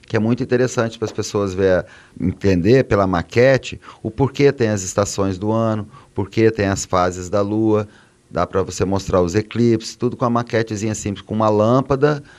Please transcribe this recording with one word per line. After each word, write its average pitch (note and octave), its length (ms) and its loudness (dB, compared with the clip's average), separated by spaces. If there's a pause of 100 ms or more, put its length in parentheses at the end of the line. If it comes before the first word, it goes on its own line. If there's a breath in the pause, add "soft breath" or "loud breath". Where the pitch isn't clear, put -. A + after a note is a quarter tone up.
que - 120 -4
é - 20 2
muito A#2+ 240 0
interessante B2 540 -2
para - 80 -4
as G#2 80 -6
pessoas G2+ 400 -4
ver, F#2 320 2 (340 loud breath)
entender F#2+ 640 2
pela G2+ 220 2
maquete A#2+ 720 0 (240 loud breath)
o A2 80 -6
porquê C#3 400 2
tem B2+ 160 0
as G#2 140 -2
estações F#2+ 560 -2
do G#2 140 -4
ano, A2 360 -2 (280 loud breath)
porquê A2 340 2
tem G#2 160 -2
as G2 180 -2
fases F2+ 460 -2
da G2+ 100 0
Lua. G#2+ 480 0 (440 soft breath)
Dá F2 160 -2
pra F#2+ 160 -2
você - 200 -4
mostrar F#2+ 380 0
os F2 140 0
eclipses, A2+ 600 0
tudo A#2+ 220 -4
com C3 80 -4
a A#2 40 0
maquetezinha A2+ 680 -2
simples, G2+ 280 -8
com - 120 -8
uma A2 140 2
lâmpada C3 760 2 (160 loud breath)